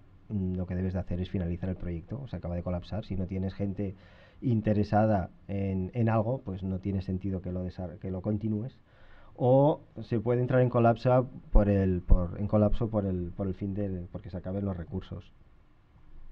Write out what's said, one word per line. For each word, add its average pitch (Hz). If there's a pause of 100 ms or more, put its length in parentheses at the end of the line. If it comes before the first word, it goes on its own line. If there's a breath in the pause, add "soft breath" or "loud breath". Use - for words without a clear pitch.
(280)
mm, 92
lo 92
que 90
debes 92
de 92
hacer 87
es 90
finalizar 87
el 87
proyecto. 82
Se -
acaba 87
de 87
colapsar. 90
Si -
no 92
tienes 95
gente 98 (460 loud breath)
interesada 107 (180)
en, 95
en 113
algo, 113
pues 92
no 95
tiene 95
sentido 92
que 90
lo 90
desa-, 90
que 95
lo 92
continúes. 107 (580 soft breath)
O 143 (200)
se 113
puede 120
entrar 127
en 123
colapso 123 (240)
por -
el, 185
por, 175
en 101
colapso 107
por 104
el, 90
por 98
el 92
fin 98
del, 92
porque -
se 95
acaben 95
los 95
recursos. 87 (1000)